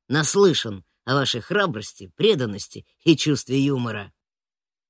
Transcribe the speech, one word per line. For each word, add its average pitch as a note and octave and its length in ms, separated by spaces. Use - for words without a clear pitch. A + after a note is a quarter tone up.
«Наслышан C#3+ 760
о B2+ 80
вашей B2+ 280
храбрости, C3+ 760
преданности B2+ 720
и E3 120
чувстве C3+ 440
юмора». A#2+ 520